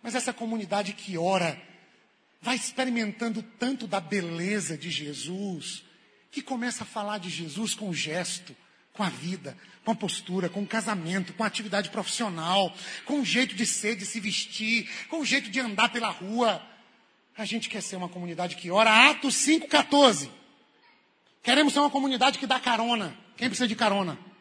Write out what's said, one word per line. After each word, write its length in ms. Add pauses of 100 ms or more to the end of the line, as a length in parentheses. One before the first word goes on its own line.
Mas 120
essa 180
comunidade 600
que 240
ora 420 (800)
vai 140
experimentando 840
tanto 440
da 140
beleza 760
de 160
Jesus 960 (460)
que 100
começa 440
a 20
falar 320
de 100
Jesus 460
com 160
o 40
gesto, 640 (380)
com 80
a 80
vida, 440 (300)
com 60
a 40
postura, 540
com 140
o 40
casamento, 680
com 100
a 20
atividade 440
profissional, 840 (300)
com 160
o 60
jeito 280
de 120
ser, 280
de 120
se 140
vestir, 680 (200)
com 120
o 40
jeito 260
de 100
andar 300
pela 180
rua. 540 (720)
A 80
gente 240
quer 140
ser 140
uma 120
comunidade 480
que 140
ora. 400
Atos 240
cinco 340
quatorze. 640 (1120)
Queremos 320
ser 60
uma 100
comunidade 480
que 80
dá 120
carona. 560 (220)
Quem 120
precisa 200
de 60
carona? 440 (220)